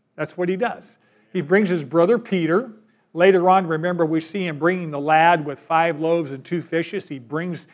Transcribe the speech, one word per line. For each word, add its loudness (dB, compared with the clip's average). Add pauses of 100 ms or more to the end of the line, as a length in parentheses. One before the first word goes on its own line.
(160)
That's -8
what -2
he -2
does. -8 (360)
He -2
brings 2
his -2
brother 2
Peter. -2 (420)
Later 4
on, 4
remember, -2
we 0
see -8
him -6
bringing 0
the -6
lad 4
with -10
five -2
loaves -2
and -12
two -6
fishes. -6
He -12
brings -8